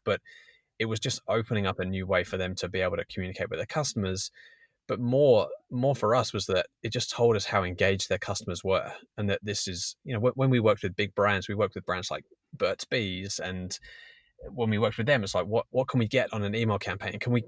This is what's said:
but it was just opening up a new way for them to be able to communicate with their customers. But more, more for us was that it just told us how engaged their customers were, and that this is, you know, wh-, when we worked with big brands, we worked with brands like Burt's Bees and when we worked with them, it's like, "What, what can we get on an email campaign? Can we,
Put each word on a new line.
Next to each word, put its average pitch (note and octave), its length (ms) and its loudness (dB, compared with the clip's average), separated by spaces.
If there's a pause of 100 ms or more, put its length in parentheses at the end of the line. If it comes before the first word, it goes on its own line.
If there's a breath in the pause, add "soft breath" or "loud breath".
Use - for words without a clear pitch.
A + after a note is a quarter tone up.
but G2+ 160 0 (580 loud breath)
it A2+ 60 -2
was A2 160 -2
just - 280 -4
opening G#2+ 380 0
up F#2+ 120 -2
a F#2 80 -2
new F#2+ 200 -2
way F2+ 180 2
for - 120 -4
them F#2 200 -2
to F#2 120 -4
be F#2+ 120 -2
able F2+ 180 0
to E2+ 80 -2
communicate F#2 420 -6
with - 100 -6
their F#2+ 80 -4
customers. G2+ 640 -2 (560 loud breath)
But G#2 140 -4
more, B2 480 6 (220)
more C3 240 2
for A2 200 2
us B2 180 2
was G2+ 140 -4
that F#2 200 2 (160)
it A2 100 -6
just - 180 -4
told A#2 260 4
us F#2+ 80 -2
how G2+ 180 0
engaged F#2+ 460 0
their - 100 0
customers - 460 -6
were, F#2+ 260 0 (280)
and G#2 100 0
that G2 140 0
this G2+ 260 -4
is, F2+ 360 -8
you C3 100 -6
know, G#2+ 60 -2
wh-, B2 160 2
when C3 120 4
we B2+ 120 4
worked G#2+ 220 4
with F#2 140 -2
big G2+ 180 -2
brands, G2+ 320 2
we G#2 80 -4
worked G2+ 200 0
with F#2 100 -10
brands F2+ 260 -4
like D2+ 140 -6 (300)
Burt's - 320 -2
Bees G2 520 -4
and F2+ 400 -6 (720 loud breath)
when A#2 200 0
we G#2 80 2
worked G#2+ 200 0
with A2+ 80 -2
them, B2+ 180 4
it's F#2+ 100 -4
like, F2+ 120 0
"What, G#2+ 240 0
what C3 180 0
can B2+ 100 2
we A2+ 80 4
get B2 260 0
on G#2+ 100 -2
an G2+ 120 0
email A2 240 2
campaign? G2 400 -6
Can A#2+ 140 -2
we, A#2+ 160 0